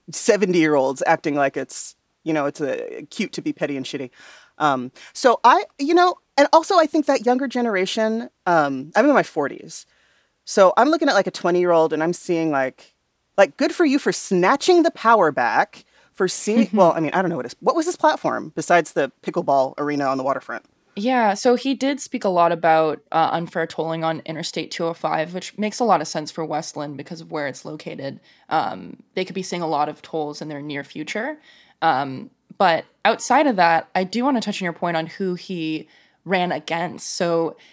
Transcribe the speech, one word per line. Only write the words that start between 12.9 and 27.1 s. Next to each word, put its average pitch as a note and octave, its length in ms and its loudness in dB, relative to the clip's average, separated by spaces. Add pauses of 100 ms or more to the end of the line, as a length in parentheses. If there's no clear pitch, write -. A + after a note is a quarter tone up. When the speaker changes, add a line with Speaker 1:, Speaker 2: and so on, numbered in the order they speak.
Speaker 1:
like, G3+ 200 4
good D#4+ 180 0
for F4+ 100 2
you C#4 140 2
for F#3 140 -2
snatching C4 720 2
the E4 80 2
power G#3+ 420 4
back, B2 500 0 (300)
for - 160 0
seeing, G#3+ 400 0
Speaker 2:
<laughs> F3+ 40 -18
Speaker 1:
well, F#3 220 6
I D#3+ 60 -2
mean, D3+ 120 -2
I F#3 80 0
don't F3+ 80 0
know E3 60 -4
what B2 100 -6
his, - 140 -16
what - 160 0
was D#4+ 100 0
his F4 120 -4
platform A3 580 -2
besides E3+ 380 0
the C#3+ 180 -2 (100)
pickleball C#3+ 560 0
arena C#3+ 280 -2
on C3+ 120 0
the C3 60 -6
waterfront? B2+ 400 -6 (340)
Speaker 2:
Yeah, A3+ 360 2
so A#3+ 220 2
he C4+ 200 -2
did C4+ 240 -2
speak - 240 -10
a G3+ 60 2
lot E3+ 240 4
about, D#3+ 480 2 (100)
uh, D#3+ 220 2
unfair E3+ 340 -4
tolling D#3+ 380 -6
on D#3+ 200 -4
Interstate D#3+ 460 -8
two E3+ 140 -6
oh E3 80 -4
five, D#3+ 400 -4
which - 240 -10
makes G#3+ 240 -4
a - 20 0
lot F#3+ 160 4
of D#3 80 -6
sense D#3 240 -8
for D#3+ 140 -8
Westland D3+ 500 -8
because D#3+ 240 -14